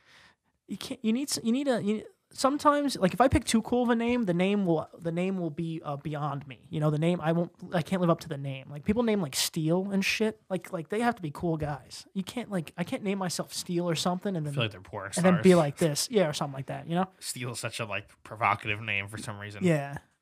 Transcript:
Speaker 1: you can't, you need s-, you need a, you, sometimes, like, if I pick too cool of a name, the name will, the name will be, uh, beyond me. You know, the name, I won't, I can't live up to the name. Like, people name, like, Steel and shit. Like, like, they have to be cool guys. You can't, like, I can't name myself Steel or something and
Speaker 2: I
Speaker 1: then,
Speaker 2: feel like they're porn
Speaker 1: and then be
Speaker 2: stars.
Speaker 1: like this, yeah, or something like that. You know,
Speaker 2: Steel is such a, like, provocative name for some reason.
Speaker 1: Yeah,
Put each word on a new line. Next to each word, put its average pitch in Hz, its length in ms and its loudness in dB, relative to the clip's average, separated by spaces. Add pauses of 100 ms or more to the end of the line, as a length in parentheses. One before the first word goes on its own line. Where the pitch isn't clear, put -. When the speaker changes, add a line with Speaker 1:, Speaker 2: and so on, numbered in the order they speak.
(680)
Speaker 1:
you 208 80 -8
can't, - 280 -10
you 220 80 2
need 269 160 -2
s-, - 140 -2
you 226 100 0
need 277 160 0
a, 233 140 0
you, 208 200 -2 (300)
sometimes, 285 640 2
like, 185 160 2
if - 80 2
I 262 80 8
pick 302 160 2
too 220 180 2
cool 247 200 2
of 240 80 2
a 240 40 4
name, 233 300 0
the 175 100 2
name 196 300 2
will, 165 240 2 (100)
the 165 140 -4
name 185 260 -2
will 170 120 -2
be, 165 340 -6
uh, 147 120 -6
beyond 143 500 -6
me. 131 240 -18
You 160 100 -2
know, 151 100 4
the 151 80 2
name, 170 240 2
I 160 100 2
won't, 170 180 0 (220)
I 175 100 2
can't 185 180 -2
live 170 100 6
up 165 100 2
to - 80 -12
the 147 100 -6
name. 135 320 -8
Like, 147 140 -12
people 214 180 2
name, 214 180 4
like, 143 160 -4
Steel 175 540 2
and 196 140 2
shit. 220 440 0
Like, 185 240 -6
like, 165 160 -8
they 208 120 -2
have 240 160 0
to 185 60 -14
be 151 100 -6
cool 165 240 -2
guys. 147 580 -8
You 196 80 -2
can't, 214 280 -8
like, 180 260 -4
I 175 80 -6
can't 247 180 -6
name 202 160 -2
myself 180 340 -6
Steel 175 360 -2
or 165 60 2
something 185 420 -2
and 156 80 -4
Speaker 2:
I 151 40 -6
Speaker 1:
then, 143 60 -6
Speaker 2:
feel 127 100 0
like 107 80 -2
they're 92 80 -16
porn 101 360 -10
Speaker 1:
and 175 80 4
then 180 180 8
be 185 80 10
Speaker 2:
stars. 175 80 10
Speaker 1:
like 147 180 2
this, 151 340 0
yeah, 190 180 4
or 147 40 -2
something 143 240 -4
like 135 100 -8
that. 139 220 -10
You 165 60 -2
know, 180 140 0 (120)
Speaker 2:
Steel 123 320 -6
is - 80 -8
such 120 200 -6
a, 117 40 -4
like, 104 240 -6 (160)
provocative 107 560 2
name 101 280 -4
for 107 100 -10
some 104 200 -8
reason. 104 260 -10
Speaker 1:
Yeah, 143 340 2 (240)